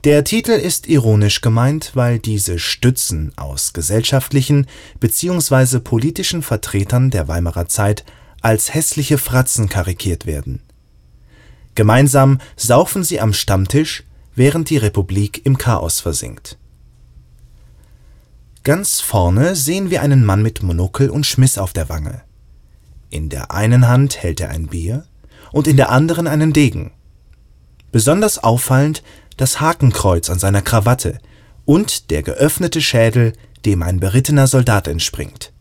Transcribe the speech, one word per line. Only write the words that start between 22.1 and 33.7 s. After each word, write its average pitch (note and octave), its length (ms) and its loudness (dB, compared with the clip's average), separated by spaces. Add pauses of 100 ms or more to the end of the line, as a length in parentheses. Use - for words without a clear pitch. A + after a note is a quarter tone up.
In D2+ 180 -6
der - 220 -10
einen A#2 360 4
Hand C3 360 2
hält E2 160 -2
er D#2 100 -6
ein D#2+ 180 -6
Bier F2+ 380 -6 (460)
und D3 160 0
in C#3 100 4
der C3+ 140 4
anderen E3 360 2
einen D3+ 260 0
Degen. B2+ 380 2 (1000)
Besonders E3 520 0
auffallend C3 600 2 (340)
das - 220 -2
Hakenkreuz B2 680 2
an F2 80 -2
seiner G2 240 0
Krawatte A2+ 560 0 (480)
und - 460 0
der D2 100 -2
geöffnete D#3 600 -2
Schädel, A2+ 520 2 (320)
dem F#2+ 160 0